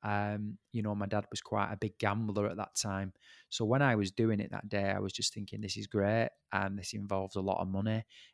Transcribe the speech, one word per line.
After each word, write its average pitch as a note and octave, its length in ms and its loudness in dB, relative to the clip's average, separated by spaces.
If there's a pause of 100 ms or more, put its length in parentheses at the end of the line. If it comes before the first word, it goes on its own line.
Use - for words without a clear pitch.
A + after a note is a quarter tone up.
um, G#2 560 0 (140)
you A2+ 100 0
know, G#2 120 0
my G2+ 120 -2
dad G#2 240 0
was - 100 -8
quite G#2 320 -2
a G#2+ 40 -6
big G#2 220 -4
gambler G#2 500 0
at F2 80 -6
that G2+ 180 -8
time. G2 380 -2 (380)
So - 140 -2
when B2+ 180 4
I B2+ 140 6
was G2 140 2
doing A2 300 4
it - 100 -4
that - 180 -8
day, G2 220 2
I G2 80 0
was G2+ 140 -2
just - 220 -2
thinking, G#2 260 -8
"This G#2 160 -6
is G#2 100 -6
great. G#2+ 440 4 (220)
Um, G2 240 0
this F#2+ 180 -8
involves G2 420 -2
a G2 60 0
lot F#2+ 180 0
of F#2 80 -2
money." G#2+ 360 0 (300)